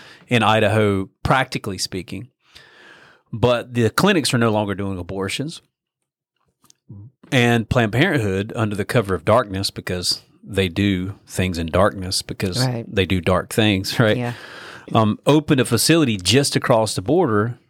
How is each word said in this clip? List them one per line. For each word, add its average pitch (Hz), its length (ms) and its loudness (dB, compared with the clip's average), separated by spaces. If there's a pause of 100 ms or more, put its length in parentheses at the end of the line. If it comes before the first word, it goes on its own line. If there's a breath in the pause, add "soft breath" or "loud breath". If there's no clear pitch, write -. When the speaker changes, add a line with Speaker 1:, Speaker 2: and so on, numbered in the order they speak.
(260 loud breath)
Speaker 1:
in 120 160 2
Idaho, 104 680 2 (140)
practically 127 560 -2
speaking. 95 500 -10 (1040 loud breath)
But 120 420 0
the 117 160 4
clinics 180 440 2
are 123 40 2
no 117 120 4
longer 104 240 0
doing 98 240 -6
abortions. 95 640 -6 (1700)
And 120 380 2
Planned 113 240 2
Parenthood, 113 640 0
under 110 180 -2
the 98 100 -4
cover 98 300 0
of 85 100 -6
darkness, 104 460 0
because - 520 -6 (200)
they 95 260 -2
do 92 580 0
things 92 320 -4
in 82 80 -4
darkness, 90 560 0
because 98 420 -4
Speaker 2:
Right. 120 280 -4
Speaker 1:
they 98 140 0
do 90 140 0
dark 87 320 -4
things, 104 460 0
<laughs> - 20 2
right? 110 160 2
Speaker 2:
Yeah. 120 160 -6 (600 loud breath)
Speaker 1:
Um, 110 340 2
opened 147 340 4
a 120 40 0
facility 123 520 2
just 104 380 2
across 113 400 2
the 98 80 -4
border 117 560 0 (120)